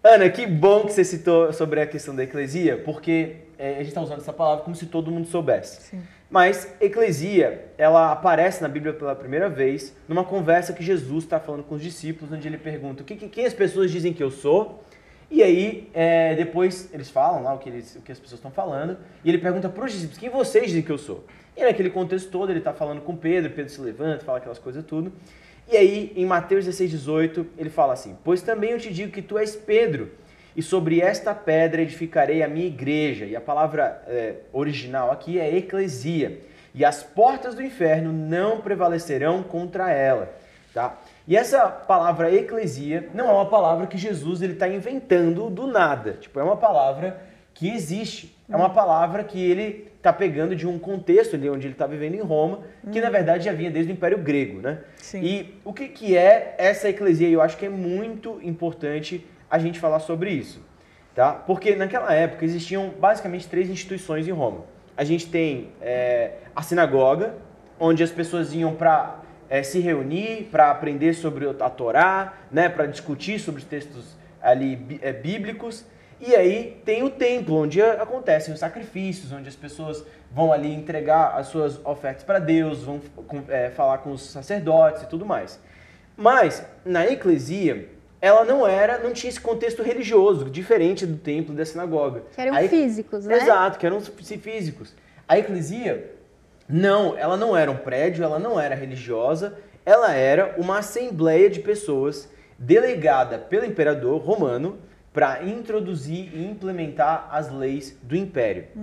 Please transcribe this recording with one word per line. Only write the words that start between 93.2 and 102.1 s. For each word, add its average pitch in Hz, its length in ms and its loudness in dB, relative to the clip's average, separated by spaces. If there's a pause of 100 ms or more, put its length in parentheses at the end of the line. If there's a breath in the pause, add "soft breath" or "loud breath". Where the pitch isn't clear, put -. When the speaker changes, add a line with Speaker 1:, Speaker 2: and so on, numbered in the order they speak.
Speaker 3:
né? 226 120 4
Speaker 1:
Exato, 196 420 4
que 175 60 -2
eram 190 140 0
fí-, - 380 -14
físicos. 202 560 -10 (340 soft breath)
A 170 120 6
eclesia, 180 720 -6 (560)
não, 190 480 4
ela 170 180 0
não 208 220 2
era 147 140 4
um 131 60 -4
prédio, 156 460 -2
ela 151 140 0
não 208 220 -2
era 139 160 -2
religiosa, 131 800 -4 (260 loud breath)
ela 208 300 6
era 143 460 4
uma 180 200 0
assembleia 196 720 4
de 175 100 -2
pessoas 147 720 -2 (360 soft breath)